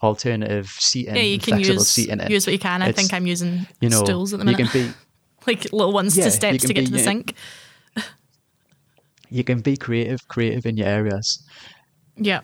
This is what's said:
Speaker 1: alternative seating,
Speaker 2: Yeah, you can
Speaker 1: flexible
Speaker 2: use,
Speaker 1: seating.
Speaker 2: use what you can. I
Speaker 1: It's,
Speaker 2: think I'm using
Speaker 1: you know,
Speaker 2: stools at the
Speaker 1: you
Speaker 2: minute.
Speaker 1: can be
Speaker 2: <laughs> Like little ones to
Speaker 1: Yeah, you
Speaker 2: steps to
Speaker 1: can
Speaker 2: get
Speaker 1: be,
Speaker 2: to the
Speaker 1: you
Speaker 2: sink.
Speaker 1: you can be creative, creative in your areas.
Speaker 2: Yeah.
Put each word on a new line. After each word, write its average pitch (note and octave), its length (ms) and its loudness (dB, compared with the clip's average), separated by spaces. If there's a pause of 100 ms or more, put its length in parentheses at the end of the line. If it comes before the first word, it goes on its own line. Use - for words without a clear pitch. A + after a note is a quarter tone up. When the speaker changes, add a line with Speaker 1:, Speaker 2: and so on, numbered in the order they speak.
Speaker 1:
alternative G#2 640 0
seating, - 480 -2
Speaker 2:
Yeah, - 80 2
you G3+ 160 0
can G#3+ 160 0
Speaker 1:
flexible F#3+ 240 4
Speaker 2:
use, G3 100 2
Speaker 1:
seating. - 300 0 (120)
Speaker 2:
use G3 140 2
what F#3 80 0
you G3 60 0
can. F3+ 240 -2
I F#3 60 2
Speaker 1:
It's, - 100 0
Speaker 2:
think F#3+ 140 0
I'm F3+ 120 -2
using F3 400 -2 (160)
Speaker 1:
you A#2+ 80 2
know, A2 140 4
Speaker 2:
stools G2 300 0
at G2 60 -4
the G2+ 60 -2
Speaker 1:
you A#2+ 120 4
Speaker 2:
minute. A#2 140 2
Speaker 1:
can B2 160 0
be A#2+ 60 -10 (260)
Speaker 2:
<laughs> - 280 -20
Like - 260 -2
little G3+ 200 2
ones G3 200 2
to F3+ 80 4
Speaker 1:
Yeah, E3+ 40 4
you G#3 60 4
Speaker 2:
steps D#3+ 300 2
to C3 60 -2
Speaker 1:
can A3 80 0
Speaker 2:
get C#3 60 2
Speaker 1:
be, C3 40 2
Speaker 2:
to B2+ 60 0
the B2+ 80 0
Speaker 1:
you B2 40 4
Speaker 2:
sink. G3+ 300 -2 (2000)
Speaker 1:
you B2 140 -2
can B2 180 0
be C#3 160 0
creative, A#2 500 -4
creative A#2 380 -2
in A2+ 120 -2
your G2+ 100 0
areas. G#2 560 -2 (720)
Speaker 2:
Yeah. G3+ 280 0